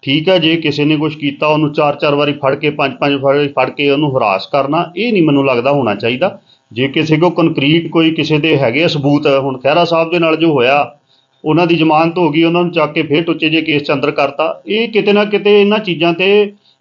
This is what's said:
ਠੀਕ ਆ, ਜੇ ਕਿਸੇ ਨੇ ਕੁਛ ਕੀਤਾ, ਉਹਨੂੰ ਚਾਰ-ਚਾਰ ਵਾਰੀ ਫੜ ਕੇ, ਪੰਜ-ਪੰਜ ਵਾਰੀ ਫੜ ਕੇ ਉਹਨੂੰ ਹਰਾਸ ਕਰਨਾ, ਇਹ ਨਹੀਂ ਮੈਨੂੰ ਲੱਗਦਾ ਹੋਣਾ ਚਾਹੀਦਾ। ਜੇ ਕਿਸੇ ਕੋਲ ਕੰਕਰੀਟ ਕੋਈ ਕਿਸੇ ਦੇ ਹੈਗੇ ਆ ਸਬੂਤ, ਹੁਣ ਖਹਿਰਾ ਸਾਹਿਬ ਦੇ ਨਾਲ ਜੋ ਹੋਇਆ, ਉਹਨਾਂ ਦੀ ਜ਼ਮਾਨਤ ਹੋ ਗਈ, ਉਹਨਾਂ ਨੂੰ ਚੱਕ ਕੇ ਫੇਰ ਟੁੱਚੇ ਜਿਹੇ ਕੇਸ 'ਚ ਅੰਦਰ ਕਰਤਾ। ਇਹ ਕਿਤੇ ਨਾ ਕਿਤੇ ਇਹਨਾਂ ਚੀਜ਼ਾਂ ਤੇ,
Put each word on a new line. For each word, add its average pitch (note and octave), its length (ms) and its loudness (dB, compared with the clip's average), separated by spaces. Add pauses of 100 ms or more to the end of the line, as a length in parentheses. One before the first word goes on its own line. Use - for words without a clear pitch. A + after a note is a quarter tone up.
ਠੀਕ D#3 280 -2
ਆ, F#3 80 4
ਜੇ D#3+ 180 2
ਕਿਸੇ D3+ 300 -2
ਨੇ D3+ 120 2
ਕੁਛ D3+ 180 -4
ਕੀਤਾ, C#3+ 320 -4
ਉਹਨੂੰ D3+ 260 0
ਚਾਰ-ਚਾਰ D3 420 0
ਵਾਰੀ D3 180 0
ਫੜ C#3+ 220 -2
ਕੇ, D3+ 140 -2
ਪੰਜ-ਪੰਜ C#3+ 440 -2
ਵਾਰੀ C#3 340 0
ਫੜ C3 220 -2
ਕੇ C#3+ 200 -2
ਉਹਨੂੰ C#3 280 0
ਹਰਾਸ G2+ 300 0
ਕਰਨਾ, D3 480 -2
ਇਹ A3 180 -2
ਨਹੀਂ F3+ 100 2
ਮੈਨੂੰ C#3+ 220 2
ਲੱਗਦਾ C3 260 0
ਹੋਣਾ A#2+ 240 0
ਚਾਹੀਦਾ। B2+ 440 -4 (320)
ਜੇ B2+ 160 -2
ਕਿਸੇ D#3 300 0
ਕੋਲ E3+ 120 4
ਕੰਕਰੀਟ E3 580 0
ਕੋਈ D#3+ 240 2
ਕਿਸੇ D#3 280 0
ਦੇ D3+ 180 0
ਹੈਗੇ C3+ 260 0
ਆ F3 40 2
ਸਬੂਤ, D3 400 0
ਹੁਣ C3+ 300 0
ਖਹਿਰਾ D#3+ 280 2
ਸਾਹਿਬ E3 260 -2
ਦੇ F3 80 0
ਨਾਲ D#3+ 160 0
ਜੋ D#3+ 160 2
ਹੋਇਆ, C3+ 420 2 (520)
ਉਹਨਾਂ D#3+ 220 2
ਦੀ E3+ 80 2
ਜ਼ਮਾਨਤ D#3+ 420 2
ਹੋ E3+ 120 2
ਗਈ, D#3+ 140 0
ਉਹਨਾਂ E3+ 180 2
ਨੂੰ F3 100 -2
ਚੱਕ D#3 220 0
ਕੇ E3+ 80 -2
ਫੇਰ C#3+ 220 0
ਟੁੱਚੇ D#3+ 260 -2
ਜਿਹੇ D#3 120 0
ਕੇਸ D#3 220 -2
'ਚ - 80 -4
ਅੰਦਰ C#3+ 200 -2
ਕਰਤਾ। D3+ 560 -2
ਇਹ A3 220 -2
ਕਿਤੇ G#3 240 0
ਨਾ G#3 120 2
ਕਿਤੇ G#3 360 2
ਇਹਨਾਂ G#3 180 2
ਚੀਜ਼ਾਂ E3+ 340 -2
ਤੇ, G3+ 400 0 (280)